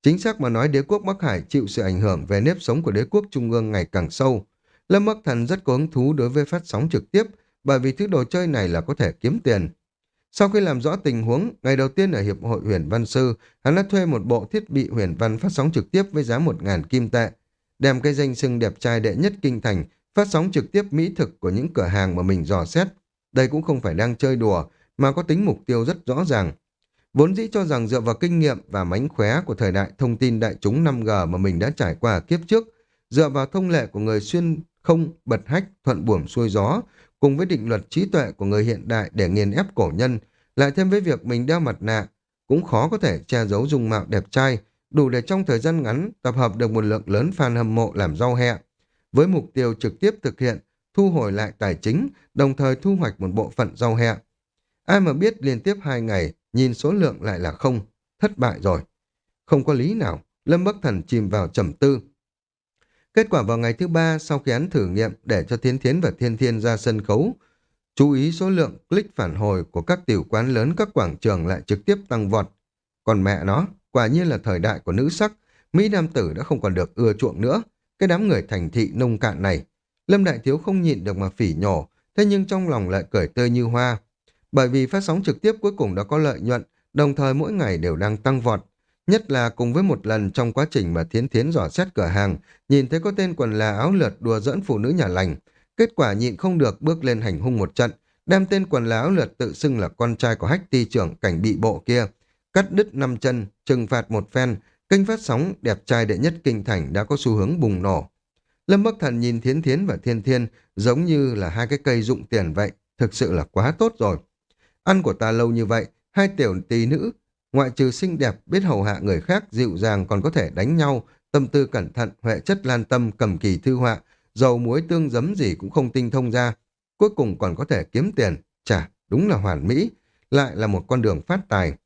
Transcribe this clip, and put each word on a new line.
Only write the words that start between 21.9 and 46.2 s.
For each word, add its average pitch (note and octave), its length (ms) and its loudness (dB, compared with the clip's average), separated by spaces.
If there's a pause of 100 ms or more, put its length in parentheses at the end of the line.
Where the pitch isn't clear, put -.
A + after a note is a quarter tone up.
mà F2+ 80 0
mình F#2 220 2
dò F2 200 0
xét. E3+ 220 0 (440)
Đây C3 160 4
cũng D3+ 140 -2
không D3 200 -2
phải F2 120 -2
đang A2+ 220 0
chơi C3 200 0
đùa, G2+ 300 2 (320)
mà C#3 140 4
có E3+ 120 -4
tính E3+ 220 0
mục D3+ 200 0
tiêu A#2 200 0
rất E3 200 -2
rõ C3+ 200 0
ràng. G#2 260 0 (640)
Vốn E3 220 4
dĩ A3 160 -4
cho G3+ 140 0
rằng B2 220 0
dựa B2 120 0
vào A2+ 160 0
kinh F3 240 0
nghiệm C#3 280 2
và G2 160 -4
mánh G2+ 260 -2
khóe A#2 360 0
của A#2 100 -4
thời G2 160 0
đại G2 260 -2
thông A#2+ 200 0
tin A#2 220 0
đại A2 220 -2
chúng B2 220 2
năm C3 200 0
G G#2+ 60 -2
mà F2+ 280 0
mình F#2 220 0
đã A2+ 160 0
trải G2 240 -2
qua G#2+ 200 0
kiếp E3+ 280 -2
trước, A3+ 160 2 (460)
dựa D3 200 4
vào C3+ 160 -2
thông F#3+ 240 -4
lệ D3 160 2
của G#2 140 -8
người G#2+ 220 0
xuyên E3 380 -2 (220)
không E3 320 2 (120)
bật - 200 0
hách F#3 200 -2 (180)
thuận B2 220 0
buồm F#2 200 2
xuôi A#2 240 -2
gió, G#2+ 320 0 (380)
cùng C#3 180 4
với F3+ 80 0
định B2 240 -4
luật G#2+ 200 -4
trí F3+ 160 0
tuệ D3 260 -2
của - 140 -8
người G#2 180 2
hiện A2+ 240 -2
đại A2 260 -2
để F#2+ 160 0
nghiền G2+ 220 0
ép D#3+ 140 -2 (100)
cổ F#2 200 0
nhân, A#2+ 240 -2 (360)
lại C#3 160 2
thêm F#3 180 2
với G3+ 120 2
việc D#3+ 240 -2
mình A#2+ 200 -2
đeo E3 140 0
mặt C#3 200 -2
nạ, G#2+ 280 -2 (400)
cũng D#3 160 2
khó B2 240 2
có A3 100 -2
thể G#2+ 300 0
che A#2 180 0
giấu G2+ 220 0
dung B2+ 220 0
mạo G#2 200 -2
đẹp G2+ 220 0
trai, C3 280 2 (300)
đủ C#3 200 2
để B2 120 0
trong F#3+ 240 -2
thời A#2+ 140 0
gian D#3+ 240 0
ngắn C#3+ 280 -4 (100)